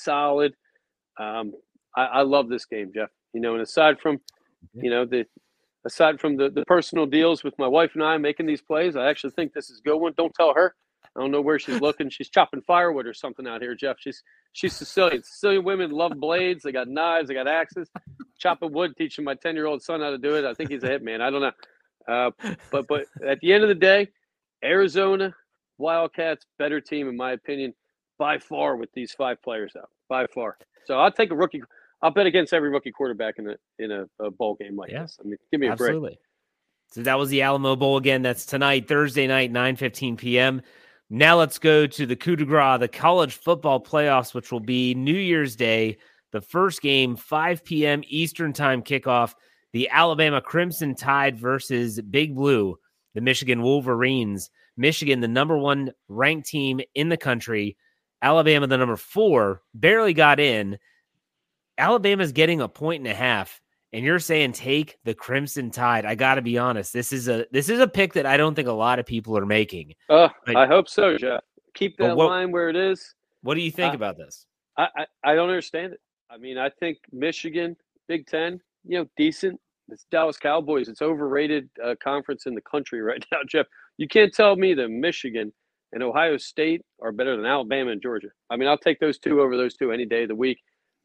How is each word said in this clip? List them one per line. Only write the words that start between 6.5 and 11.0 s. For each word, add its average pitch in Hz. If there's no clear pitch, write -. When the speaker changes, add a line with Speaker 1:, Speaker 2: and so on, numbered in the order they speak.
Speaker 1:
personal 165
deals 156
with 143
my 135
wife 156
and 156
I 160
making 151
these 151
plays, 160
I 131
actually 151
think 160
this -
is 120
a -
good 151
one. 160
Don't 165
tell 160
her. 175